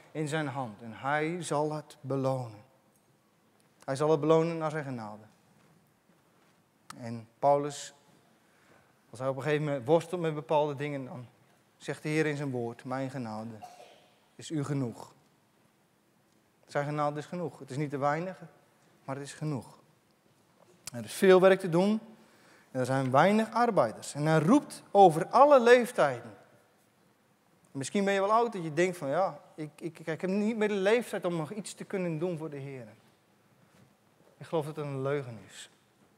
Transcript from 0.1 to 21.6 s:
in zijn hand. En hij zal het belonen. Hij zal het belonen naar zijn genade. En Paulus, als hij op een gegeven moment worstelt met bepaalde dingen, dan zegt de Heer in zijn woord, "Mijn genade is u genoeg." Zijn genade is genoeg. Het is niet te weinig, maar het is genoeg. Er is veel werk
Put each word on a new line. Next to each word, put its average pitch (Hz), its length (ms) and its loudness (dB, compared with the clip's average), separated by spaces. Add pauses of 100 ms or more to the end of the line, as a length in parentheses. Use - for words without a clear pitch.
in 151 160 -6
zijn 151 200 -4
hand. 123 340 -10
En 117 100 -14
hij 151 500 -4
zal 151 300 -2
het 151 280 -12
belonen. 131 640 -4 (1200)
Hij 135 120 -6
zal 151 140 0
het 160 100 4
belonen 160 380 2
naar 156 120 -4
zijn 151 140 -8
genade. 110 380 -12 (1800)
En 117 300 -12 (100)
Paulus, 143 560 0 (1160)
als 113 80 -18
hij 131 100 -4
op 131 80 -4
een 135 60 -10
gegeven 151 220 0
moment 139 220 -4
worstelt 165 340 2
met 160 140 -2
bepaalde 151 400 0
dingen, 143 300 -8
dan 123 220 -14 (500)
zegt - 260 -12
de 160 60 -6
Heer 156 180 2
in 151 100 -2
zijn 143 140 -6
woord, 117 340 -8
"Mijn 131 260 -6
genade 113 440 -10 (800)
is - 160 -16
u 151 140 -4
genoeg." 135 480 -6 (1500)
Zijn 143 180 -4
genade 147 340 -4
is 147 80 -12
genoeg. 170 320 -10
Het 135 120 -18
is 127 60 -8
niet 147 140 -4
te 139 80 -6
weinig, 156 420 -4 (640)
maar 135 120 -8
het 139 80 -12
is 135 80 -16
genoeg. 151 460 -8 (1120)
Er 120 120 -10
is - 80 -14
veel 185 280 8
werk 190 200 6